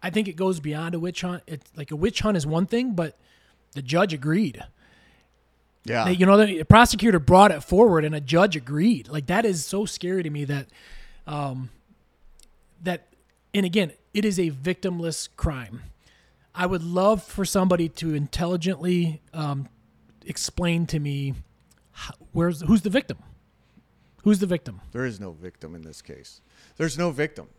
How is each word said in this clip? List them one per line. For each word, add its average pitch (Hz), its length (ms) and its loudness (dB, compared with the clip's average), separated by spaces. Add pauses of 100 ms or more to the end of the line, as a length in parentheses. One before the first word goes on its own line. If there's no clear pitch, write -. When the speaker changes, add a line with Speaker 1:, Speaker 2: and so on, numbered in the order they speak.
Speaker 1:
I 180 80 -6
think 202 180 0
it 175 80 -10
goes 185 240 -2
beyond 151 360 -6
a 170 40 -4
witch 175 220 -6
hunt. 180 240 -6
It, 156 160 -12 (140)
like, 147 160 -10
a 156 40 -8
witch 156 260 0
hunt 214 160 2
is 143 100 -2
one 165 180 0
thing, 247 280 -2
but 160 260 -4 (540)
the 139 100 -10
judge 165 300 0
agreed. 156 500 0 (1200)
Speaker 2:
Yeah. 117 220 -2
Speaker 1:
They, 180 80 2
you 180 120 4
know, 196 180 8
the 180 200 0
prosecutor 214 560 4
brought 185 320 8
it 147 100 -6
forward 180 420 4
and 151 120 -2
a 151 60 -6
judge 165 340 2
agreed. 151 540 0
Like, 147 180 -8
that 208 180 0
is 180 180 -2
so 202 220 -4
scary 185 380 -4
to 160 80 -6
me 147 140 -6
that, 139 220 -4 (600)
um, 135 420 -8 (1120)
that, 170 240 -6 (460)
and 202 120 2
again, 180 280 0 (200)
it 208 120 0
is 190 140 0
a 170 120 0
victimless 165 760 -6 (100)
crime. 123 440 -6 (720)
I 180 120 -2
would 180 180 -2
love 185 400 2
for - 220 -6
somebody 180 440 2
to 165 240 -4
intelligently, 170 1080 -2 (120)
um, 143 340 -4 (580)
explain 170 640 -2
to 156 120 -2
me 139 340 -4 (580)
how, - 220 -16 (180)
where's, 170 300 0
who's 185 200 6
the 214 80 -2
victim? 196 280 -2 (1080)
Who's 208 160 4
the 196 80 -2
victim? 143 340 -4 (100)
Speaker 2:
There 123 140 -6
is 110 140 -8
no 95 140 -12
victim 82 420 -16
in 85 80 -16
this 80 180 -18
case. - 400 -20 (360)
There's 156 200 -4
no 175 140 -2
victim. 135 360 -6 (100)